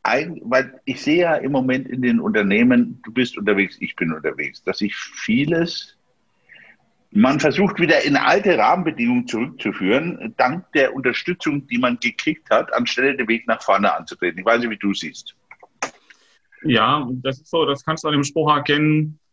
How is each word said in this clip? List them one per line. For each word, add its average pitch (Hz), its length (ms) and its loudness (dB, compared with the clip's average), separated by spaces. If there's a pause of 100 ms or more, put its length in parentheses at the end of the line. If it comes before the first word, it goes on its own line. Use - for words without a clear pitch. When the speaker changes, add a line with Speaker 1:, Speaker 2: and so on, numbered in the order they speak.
Speaker 1:
eigen-, 147 400 -2
weil 127 400 -2
ich - 180 -8
sehe 160 200 2
ja 165 120 2
im 139 180 -2
Moment 131 360 0
in 127 120 -6
den 120 200 4
Unternehmen, 110 840 2
du 110 80 -18
bist 123 240 -2
unterwegs, 98 440 0
ich - 160 -10
bin 82 160 -2
unterwegs, 73 500 -8
dass - 160 -6
sich 101 180 -4
vieles, 160 1000 -2 (1120)
man 131 300 4
versucht 165 400 2
wieder 160 240 4
in 143 120 2
alte 175 400 2
Rahmenbedingungen 123 680 0
zurückzuführen, 113 1120 -2
dank 135 360 0
der 139 220 2
Unterstützung, 139 720 -4
die 120 120 -4
man 123 200 0
gekriegt - 520 -4
hat, 113 220 2
anstelle 127 440 0
den 123 100 -4
Weg 113 220 -2
nach 110 140 0
vorne 98 300 2
anzutreten. 82 460 -6
Ich 90 80 -6
weiß 117 140 4
nicht, 120 100 -4
wie 104 60 -8
du 101 180 -2
siehst. - 400 -12 (1300)
Speaker 2:
Ja, 127 460 2 (140)
das 131 180 -4
ist - 100 -20
so, 165 140 2
das 143 200 -2
kannst 160 200 -4
du 156 40 -2
an 147 60 0
dem - 100 2
Spruch 151 300 2
erkennen, 151 640 0 (140)